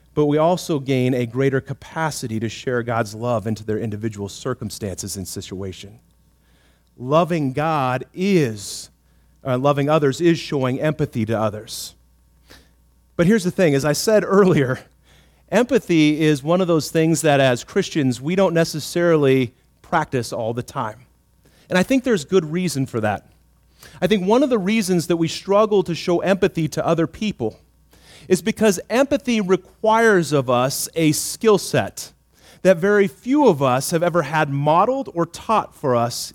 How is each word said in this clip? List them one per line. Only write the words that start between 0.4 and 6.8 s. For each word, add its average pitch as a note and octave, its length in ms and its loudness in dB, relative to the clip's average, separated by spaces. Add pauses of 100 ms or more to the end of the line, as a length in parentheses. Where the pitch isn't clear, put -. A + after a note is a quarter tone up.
gain B2+ 340 0
a B2 140 -2
greater C3 340 0
capacity C3+ 800 -8
to A2 100 -4
share B2 320 -4
God's A2+ 320 -4
love A2+ 320 -4
into G#2+ 180 -4
their G#2+ 140 -4
individual G#2 500 -6
circumstances G#2 880 -8
and F#2+ 120 -10
situation. G2 720 -12 (1000)